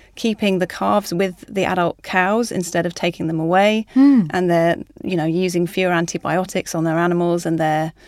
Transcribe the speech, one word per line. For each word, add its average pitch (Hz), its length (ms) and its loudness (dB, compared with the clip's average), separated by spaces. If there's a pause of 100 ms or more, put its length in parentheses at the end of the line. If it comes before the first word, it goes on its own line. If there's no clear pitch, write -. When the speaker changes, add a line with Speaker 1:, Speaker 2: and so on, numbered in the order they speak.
(160)
Speaker 1:
keeping 208 440 0
the 180 80 0
calves 202 460 -2
with 185 300 -4 (100)
the 190 120 -2
adult 180 380 -2
cows 202 480 0
instead 175 340 -2
of 170 80 -6
taking 175 340 -4
them 165 120 -2
away. 196 460 2 (100)
Speaker 2:
Hmm. 262 340 6
Speaker 1:
And 180 200 0
they're, 170 280 2 (260)
you 185 140 -2
know, 156 80 0
using 175 420 0
fewer 185 240 0
antibiotics 175 840 -2
on 165 120 -2
their 165 120 0
animals, 175 480 0
and 165 140 -2
they're, 156 320 0 (160)